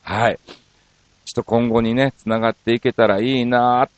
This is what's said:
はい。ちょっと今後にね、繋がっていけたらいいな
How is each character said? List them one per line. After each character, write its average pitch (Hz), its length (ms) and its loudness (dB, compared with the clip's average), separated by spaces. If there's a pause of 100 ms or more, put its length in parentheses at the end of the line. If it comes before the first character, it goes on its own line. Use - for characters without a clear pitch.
は 107 260 -2
い。 90 100 -4 (880)
ち - 60 -14
ょ 120 100 -4
っ - 20 -14
と - 0 -
今 117 260 0
後 113 120 2
に 113 120 -2
ね、 131 240 0
繋 113 220 -4
が 113 100 0
っ 110 40 -2
て - 200 -2
い 120 60 0
け 127 120 0
た 113 160 2
ら 98 140 0
い 127 200 0
い 120 40 -2
な 123 420 2 (100)